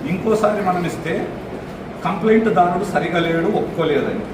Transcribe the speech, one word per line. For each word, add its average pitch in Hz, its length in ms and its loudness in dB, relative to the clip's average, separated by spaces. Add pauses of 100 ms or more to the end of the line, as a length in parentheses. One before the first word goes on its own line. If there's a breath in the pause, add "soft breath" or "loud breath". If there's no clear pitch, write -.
(120)
ఇంకోసారి 208 560 2
మనం 180 240 0
ఇస్తే 165 220 -6 (920)
కంప్లైంట్ 220 420 4 (120)
దారుడు 180 340 4
సరిగా 165 340 0
లేడు, 170 220 2 (100)
ఒప్పుకోలేదని. 147 720 0